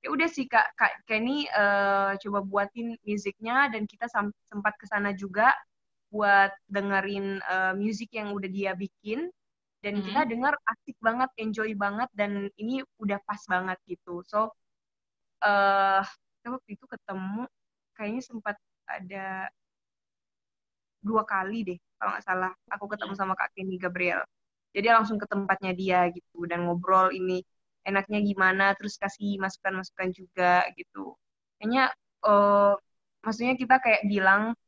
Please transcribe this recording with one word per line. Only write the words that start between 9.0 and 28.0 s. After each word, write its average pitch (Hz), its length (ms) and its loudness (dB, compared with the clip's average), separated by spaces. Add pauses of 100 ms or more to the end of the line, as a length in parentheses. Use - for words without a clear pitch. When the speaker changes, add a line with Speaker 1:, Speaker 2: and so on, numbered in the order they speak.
Speaker 1:
Dan 208 160 -4
Speaker 2:
Hmm. 196 80 -4
Speaker 1:
kita 226 240 0
denger 247 320 0
asik 226 400 -6
banget, 240 280 0 (120)
enjoy 220 320 -4
banget, 202 400 -2
dan 202 400 -4
ini 254 320 -6 (160)
udah 202 240 -2
pas - 240 -8
banget 185 400 -2
gitu. 175 400 -10
So, 214 240 -2 (880)
eh, 196 600 4 (360)
kita - 160 -18
waktu 262 240 -14
itu - 80 -20
ketemu, 202 640 -8 (480)
kayaknya 220 240 -6
sempat 214 340 -8 (300)
ada 190 640 -10 (1500)
dua 214 240 0
kali 202 400 -4
deh, 180 140 -8 (180)
kalau 196 160 -4
nggak - 160 -10
salah, 185 240 -2 (160)
aku 208 240 -8
ketemu 202 240 -8
Speaker 2:
Hmm. 202 80 -6
Speaker 1:
sama 190 80 -2
Kak - 240 -6
Kenny 190 240 -6
Gabriel. 180 400 -2 (480)
Jadi 202 240 -2
langsung 220 240 4
ke 208 80 -6
tempatnya 190 480 -2
dia 180 260 2 (140)
gitu, 170 320 -12
dan 175 240 -2
ngobrol 185 400 4
ini 185 320 -2 (400)
enaknya 196 400 -2